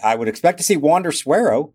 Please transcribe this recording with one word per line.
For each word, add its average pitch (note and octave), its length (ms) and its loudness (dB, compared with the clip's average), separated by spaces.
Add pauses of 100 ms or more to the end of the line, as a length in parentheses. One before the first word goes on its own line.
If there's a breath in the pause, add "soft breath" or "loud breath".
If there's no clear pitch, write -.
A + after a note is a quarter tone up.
I A2+ 120 2
would A2+ 120 -4
expect E3+ 300 -2
to - 60 -8
see G#3 120 2
Wander E3 380 0
Suero, C#3 600 0